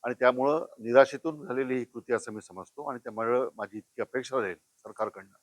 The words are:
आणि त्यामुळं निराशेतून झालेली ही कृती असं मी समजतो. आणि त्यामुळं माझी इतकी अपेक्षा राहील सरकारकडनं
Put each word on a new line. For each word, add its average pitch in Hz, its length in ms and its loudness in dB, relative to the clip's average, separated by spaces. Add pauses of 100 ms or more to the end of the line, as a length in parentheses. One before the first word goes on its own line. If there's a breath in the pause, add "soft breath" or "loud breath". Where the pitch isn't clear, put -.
आणि 123 100 -4
त्यामुळं 127 520 4 (140)
निराशेतून 135 640 4
झालेली 127 300 -2
ही 123 100 -2
कृती 117 280 -6
असं 110 180 -2
मी 107 100 -8
समजतो. 95 480 -14
आणि 123 100 -8
त्यामुळं 117 580 -2
माझी 104 200 -8
इतकी - 240 -12
अपेक्षा 127 400 -4
राहील 95 140 -4
सरकारकडनं 101 880 -10